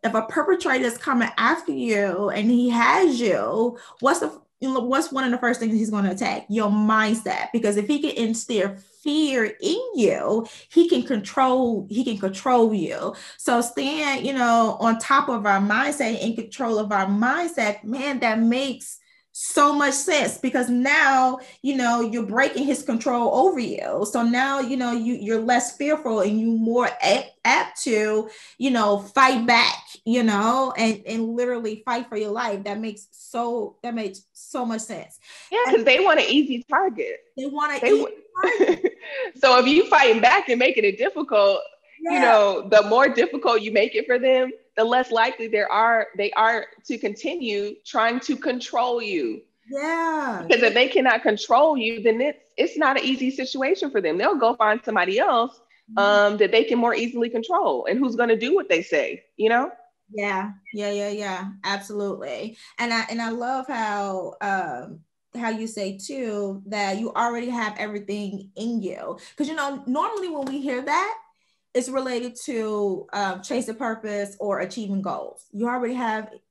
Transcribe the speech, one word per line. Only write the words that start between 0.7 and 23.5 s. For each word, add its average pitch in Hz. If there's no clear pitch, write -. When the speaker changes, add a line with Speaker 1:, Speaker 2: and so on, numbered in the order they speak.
Speaker 1:
is 233
coming 247
after 302
you 208
and 214
he 247
has 254
you, 196
what's 311
the, 311
you 262
know, 262
what's 269
one 262
of 247
the 240
first 240
things 226
he's 220
gonna 196
attack? -
Your 208
mindset. 214
Because 208
if 202
he 294
can 294
instill 220
fear 285
in 339
you, 220
he 339
can 247
control, 254
he 233
can 214
control 226
you. 185
So 240
staying, 277
you 277
know, 233
on 226
top 277
of 226
our 196
mindset, 233
in 226
control 226
of 214
our 190
mindset, 233
man, 262
that 226
makes 240
so 285
much 285
sense, 277
because 247
now, 262
you 269
know, 240
you're 226
breaking 247
his 269
control 240
over 320